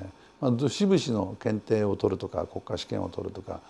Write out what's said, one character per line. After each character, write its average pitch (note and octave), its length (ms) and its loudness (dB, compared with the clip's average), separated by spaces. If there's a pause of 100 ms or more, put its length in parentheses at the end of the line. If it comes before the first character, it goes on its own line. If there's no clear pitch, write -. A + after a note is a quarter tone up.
(400)
ま C#3 80 2
あ、 - 20 6
ど-、 B2 200 2
し G3+ 160 2
ぶ F#3+ 120 6
し A#2+ 140 -2
の G#2 280 -2
検 G#2+ 220 0
定 G#2+ 220 2
を G2 120 2
取 G2+ 160 2
る F#2 60 -2
と G2+ 100 -4
か、 F2 180 -2
国 - 180 -8
家 F#2 140 -4
試 - 80 -6
験 G#2 160 -2
を F#2 80 -4
取 - 180 -6
る - 60 -10
と - 80 -12
か、 F2 280 -10